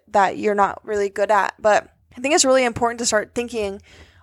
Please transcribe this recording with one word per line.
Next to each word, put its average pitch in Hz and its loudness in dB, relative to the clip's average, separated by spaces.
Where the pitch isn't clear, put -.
that 196 2
you're 208 -2
not 196 0
really 202 -4
good 202 -2
at. 202 0
But 208 2
I 254 -18
think 277 0
it's 339 2
really 262 4
important 233 -4
to 240 -6
start - -2
thinking, 220 -6